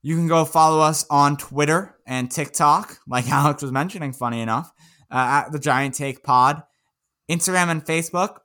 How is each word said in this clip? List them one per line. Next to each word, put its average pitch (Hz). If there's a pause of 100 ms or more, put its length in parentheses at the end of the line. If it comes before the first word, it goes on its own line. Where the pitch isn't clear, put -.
You 160
can 165
go 165
follow 156
us 156
on 143
Twitter 151 (100)
and 127
TikTok, 156
like 123
<laughs> -
Alex 143
was 135
mentioning, 151
funny 117
enough, 113 (380)
uh, 127
at 147
The 151
Giant 135
Take 135
Pod. 135 (680)
Instagram 175
and 160
Facebook 165